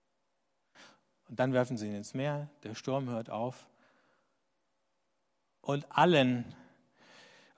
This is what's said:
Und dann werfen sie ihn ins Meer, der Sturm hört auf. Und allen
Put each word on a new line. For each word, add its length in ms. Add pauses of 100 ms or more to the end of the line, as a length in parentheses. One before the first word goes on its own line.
(1300)
Und 120
dann 120
werfen 240
sie 100
ihn 80
ins 200
Meer, 340 (140)
der 120
Sturm 340
hört 220
auf. 380 (1900)
Und 300
allen 640 (1040)